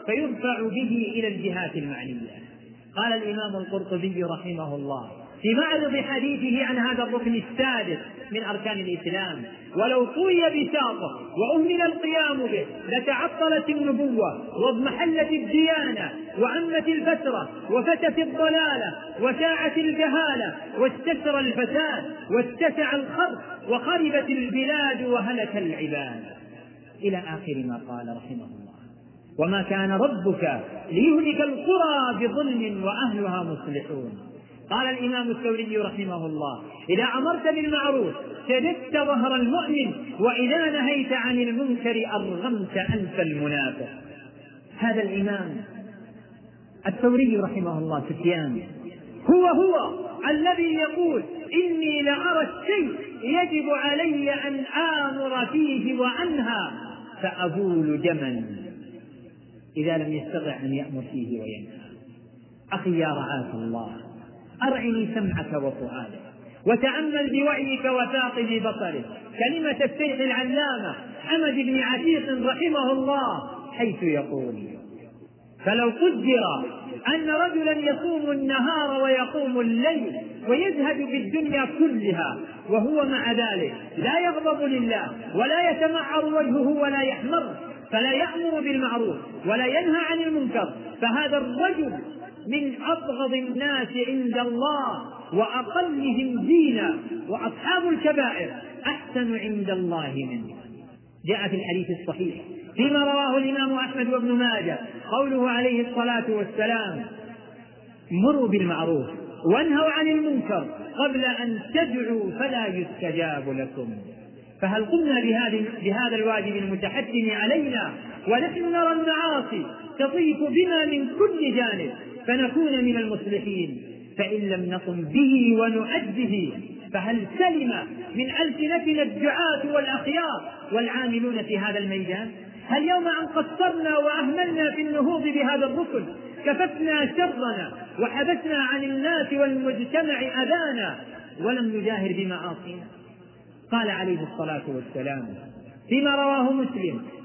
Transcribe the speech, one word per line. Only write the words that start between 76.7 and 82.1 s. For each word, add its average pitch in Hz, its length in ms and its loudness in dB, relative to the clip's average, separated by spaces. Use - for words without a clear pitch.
أن 311 160 0
رجلا 311 420 2
يصوم 302 580 0
النهار 277 720 2
ويقوم 262 580 2
الليل 233 560 2
ويزهد 294 480 2
في 277 200 -2
الدنيا 277 520 0
كلها، 202 600 2